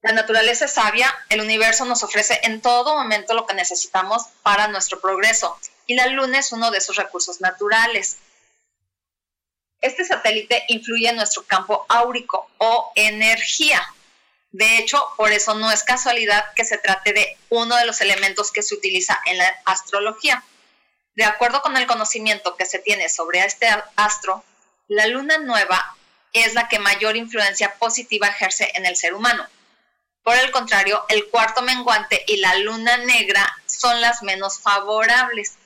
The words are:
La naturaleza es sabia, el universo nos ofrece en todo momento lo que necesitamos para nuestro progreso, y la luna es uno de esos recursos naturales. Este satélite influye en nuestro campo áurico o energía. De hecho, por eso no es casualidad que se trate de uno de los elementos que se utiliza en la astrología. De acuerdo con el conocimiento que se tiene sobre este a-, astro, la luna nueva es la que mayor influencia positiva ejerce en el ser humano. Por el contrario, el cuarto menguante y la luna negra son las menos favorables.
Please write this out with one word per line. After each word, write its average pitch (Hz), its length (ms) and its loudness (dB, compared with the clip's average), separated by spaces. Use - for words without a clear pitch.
La 226 100 0
naturaleza 220 520 2
es 269 80 -2
sabia, 233 420 2
el 214 140 -6
universo 220 420 0
nos 247 180 -2
ofrece 214 420 -2
en 220 180 -4
todo 247 340 4
momento 220 380 -2
lo 226 120 -2
que 196 80 -4
necesitamos 190 760 -2
para 208 260 2
nuestro 185 320 -4
progreso, 190 600 0
y 240 80 -4
la 254 120 4
luna 269 320 0
es 269 140 -2
uno 233 180 0
de 202 80 -2
esos - 180 -4
recursos 180 440 -6
naturales. 208 800 0
Este 349 240 -2
satélite 226 640 0
influye 226 400 -2
en 233 80 0
nuestro - 280 -2
campo 190 440 0
áurico 240 600 0
o 226 360 2
energía. 220 880 2
De 220 260 2
hecho, 277 260 2
por 214 160 2
eso 208 220 0
no 220 180 0
es 208 100 2
casualidad 226 720 0
que 233 100 0
se 214 140 -2
trate 196 340 0
de 208 240 0
uno 233 280 2
de 240 100 4
los 214 140 -2
elementos 196 520 0
que 208 100 -4
se 208 120 -4
utiliza 190 520 -2
en 185 120 -2
la 185 140 2
astrología. 214 800 -2
De 220 80 2
acuerdo 233 360 2
con 262 160 -2
el 247 100 0
conocimiento 214 680 -2
que 185 100 -4
se 190 120 -6
tiene 190 300 -2
sobre 175 360 -2
este 214 220 -2
a-, 214 300 0
astro, 208 480 -2
la 214 220 2
luna 277 300 0
nueva 214 580 0
es 226 220 2
la 233 140 0
que 208 100 0
mayor 208 380 0
influencia 214 640 -2
positiva 226 500 0
ejerce - 460 -2
en 185 120 -4
el 180 100 -2
ser 175 180 -2
humano. 233 320 -2
Por 233 140 4
el 262 140 2
contrario, 214 580 0
el 214 220 0
cuarto 226 320 2
menguante 240 680 0
y 208 80 2
la 185 200 2
luna 226 420 0
negra 208 520 2
son 240 340 0
las 233 220 0
menos 196 380 -6
favorables. 214 1040 0